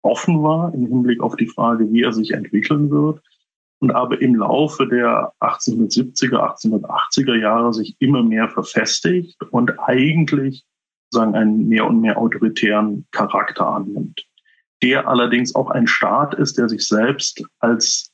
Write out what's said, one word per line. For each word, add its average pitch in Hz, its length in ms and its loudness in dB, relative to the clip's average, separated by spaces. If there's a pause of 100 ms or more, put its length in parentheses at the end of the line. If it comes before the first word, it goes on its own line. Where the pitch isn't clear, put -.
offen - 400 2
war 165 300 0
im 127 120 -2
Hinblick 120 360 0
auf 117 140 -4
die 113 120 -2
Frage, 113 440 0
wie 117 120 2
er 127 100 0
sich 110 180 -2
entwickeln 139 600 0
wird, 151 300 0 (580)
und 127 120 2
aber 123 300 -2
im 123 140 4
Laufe 135 520 0
der 117 520 0
achtzehnhundertsiebziger, 120 1040 0
achtzehnhundertachtziger - 920 -2
Jahre 113 380 0
sich 110 260 -6
immer 131 240 2
mehr 113 240 2
verfestigt - 1000 -2
und 120 300 0
eigentlich, 135 840 0 (460)
sagen, 113 260 0
einen 107 320 2
mehr 110 200 2
und 117 120 2
mehr 110 180 2
autoritären 107 920 0
Charakter - 560 -2
annimmt, - 580 -6 (580)
der 135 240 2
allerdings 123 480 0
auch 131 160 -2
ein 117 160 2
Staat 127 480 0
ist, - 220 -2
der 120 120 2
sich 107 160 -4
selbst 120 580 -2 (160)
als - 540 -2